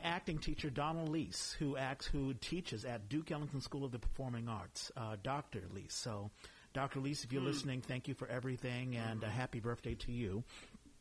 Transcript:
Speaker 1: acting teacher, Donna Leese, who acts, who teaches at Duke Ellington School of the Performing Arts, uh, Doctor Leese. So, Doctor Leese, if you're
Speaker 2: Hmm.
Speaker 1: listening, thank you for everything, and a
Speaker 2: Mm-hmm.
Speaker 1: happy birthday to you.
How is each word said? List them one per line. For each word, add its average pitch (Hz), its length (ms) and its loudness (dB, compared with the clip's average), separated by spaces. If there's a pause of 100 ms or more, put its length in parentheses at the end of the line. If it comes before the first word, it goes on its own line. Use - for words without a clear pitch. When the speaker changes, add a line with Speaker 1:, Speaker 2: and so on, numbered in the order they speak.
Speaker 1:
acting 170 340 2
teacher, 151 320 2
Donna 151 340 2
Leese, 156 500 0
who 139 240 2
acts, 135 280 0
who 135 300 4
teaches 123 500 -2
at 117 240 -2
Duke 156 220 2
Ellington 147 280 0
School 139 240 -2
of 135 80 0
the 123 60 0
Performing 120 500 2
Arts, - 480 -4
uh, 110 280 -2
Doctor 131 400 0 (100)
Leese. 98 200 -6
So, 104 360 -2 (440)
Doctor 135 260 0
Leese, 139 260 0
if 120 80 -6
you're 135 80 4
Speaker 2:
Hmm. 127 60 2
Speaker 1:
listening, 135 340 2
thank 127 260 -2
you 139 60 2
for 131 140 -4
everything, 123 680 0
and 113 280 2
a - 20 0
Speaker 2:
Mm-hmm. 107 100 2
Speaker 1:
happy 127 260 0
birthday 117 340 0
to - 160 -2
you. 117 320 2 (580)